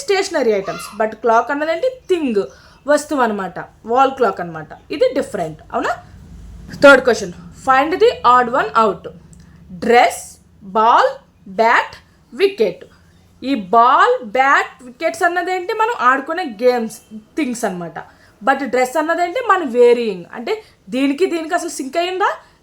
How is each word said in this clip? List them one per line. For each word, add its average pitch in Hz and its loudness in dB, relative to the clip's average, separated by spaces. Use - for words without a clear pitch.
స్టేషనరీ 339 -2
ఐటమ్స్. - -10
But 220 -2
క్లాక్ 240 2
అన్నది 311 -2
ఏంటి? 508 -2
థింగ్, 269 0
వస్తువు 262 0
అనమాట, 196 -4
వాల్ 262 4
క్లాక్ 202 0
అనమాట. 160 -12
ఇది 494 2
డిఫరెంట్, 160 -6
అవునా? 349 -2
థర్డ్ 262 8
క్వశ్చన్, 214 -2
find 269 2
the 494 4
odd 247 4
one 427 -4
out. 180 -4
డ్రెస్, 240 2
బాల్, 285 4
బ్యాట్, 233 2
వికెట్. 233 0
ఈ 262 -4
బాల్, 302 6
బ్యాట్, 285 2
వికెట్స్ 330 -4
అన్నది 349 -2
ఏంటి? 370 -6
మనం 453 0
ఆడుకునే 285 0
గేమ్స్, 247 0
థింగ్స్ 247 -4
అనమాట. 170 -10
But 262 2
డ్రెస్ 254 0
అన్నది 330 -2
ఏంటి? 359 -4
మన 370 2
వేరియింగ్, 240 4
అంటే 240 -6
దీనికి 277 0
దీనికి 330 -4
అసలు 330 -6
సింక్ 269 -8
అయ్యిందా? 370 -2